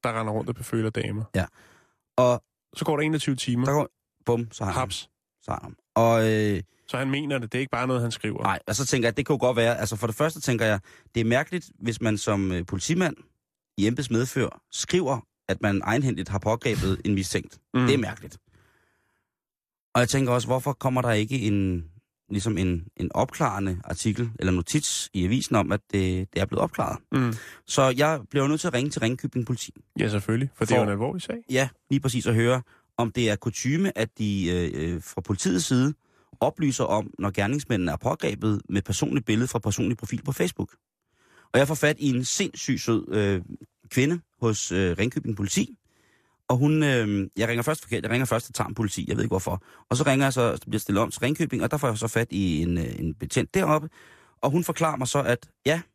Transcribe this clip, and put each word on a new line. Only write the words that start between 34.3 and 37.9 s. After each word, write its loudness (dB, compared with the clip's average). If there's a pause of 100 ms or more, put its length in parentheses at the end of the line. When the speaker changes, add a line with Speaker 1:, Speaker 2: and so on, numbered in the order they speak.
Speaker 2:
øh, -2
øh, -6
fra -10
politiets 0
side 2 (460)
oplyser 0
om, 0
når -2
gerningsmændene 0